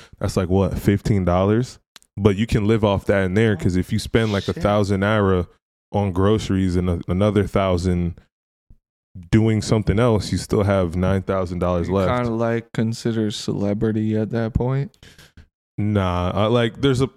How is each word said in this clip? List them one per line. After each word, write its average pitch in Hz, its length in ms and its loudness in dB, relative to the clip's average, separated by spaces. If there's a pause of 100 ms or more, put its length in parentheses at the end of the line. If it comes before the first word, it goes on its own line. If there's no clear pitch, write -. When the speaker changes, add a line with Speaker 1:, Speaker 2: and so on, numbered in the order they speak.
(180)
Speaker 1:
that's, 101 180 -6
like, 92 140 0
what, 92 280 2
fifteen 101 460 2
dollars? 98 540 0 (420)
But 101 140 4
you 107 140 -2
can 104 180 0
live 110 180 2
off 98 220 0
that 98 200 2
in 90 80 -4
there 110 220 2
'cause 90 200 -2
if 90 160 -2
you 107 80 -2
spend, 113 320 0
like, 98 100 0
Speaker 2:
Shit. 95 140 -4
Speaker 1:
a - 40 -10
thousand 101 420 0
naira 98 440 2 (460)
on 101 180 0
groceries 95 640 0
and 90 160 0
a, 87 160 -2
another 98 380 0
thousand 90 720 0 (1120)
doing 110 320 2
something 104 360 0
else, 113 340 2
you 95 60 0
still 104 240 0
have 95 340 0
nine 92 260 0
thousand 92 360 -4
dollars 87 300 0
Speaker 2:
You 90 60 -2
Speaker 1:
left. 95 200 2
Speaker 2:
kinda, 123 160 -2
like, 117 420 -4
consider 113 580 -2
celebrity 107 840 -2
at 110 140 -2
that 113 240 -4
point? 131 420 -2 (800)
Speaker 1:
Nah, 92 580 0
I, 101 120 0
like, 117 340 0
there's 131 200 2
a, 135 160 0